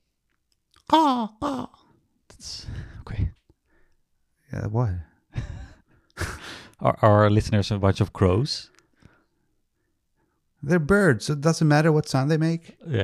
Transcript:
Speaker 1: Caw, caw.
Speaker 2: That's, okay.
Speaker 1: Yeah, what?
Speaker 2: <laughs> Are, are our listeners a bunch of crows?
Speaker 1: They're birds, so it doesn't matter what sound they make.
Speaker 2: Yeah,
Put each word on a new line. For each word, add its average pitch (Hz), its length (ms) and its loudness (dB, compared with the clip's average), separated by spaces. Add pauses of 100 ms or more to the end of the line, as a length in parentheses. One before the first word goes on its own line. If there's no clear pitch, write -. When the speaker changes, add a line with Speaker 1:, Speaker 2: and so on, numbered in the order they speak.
(920)
Speaker 1:
Caw, 269 380 2 (120)
caw. 277 260 -6 (600)
Speaker 2:
That's, - 380 -18 (360)
okay. - 280 -4 (1200)
Speaker 1:
Yeah, - 140 -6
what? 110 240 -2 (440)
Speaker 2:
<laughs> - 1500 -14
Are, - 220 0
are 107 220 6
our 104 60 4
listeners 104 400 0
a 104 80 -2
bunch 98 220 2
of 101 140 -2
crows? 98 560 -2 (1900)
Speaker 1:
They're 156 160 0
birds, 160 480 2
so 151 80 -2
it 143 80 -6
doesn't 160 260 2
matter 151 240 4
what 151 160 0
sound 135 220 0
they 160 80 2
make. 165 380 -4 (100)
Speaker 2:
Yeah, 120 180 -2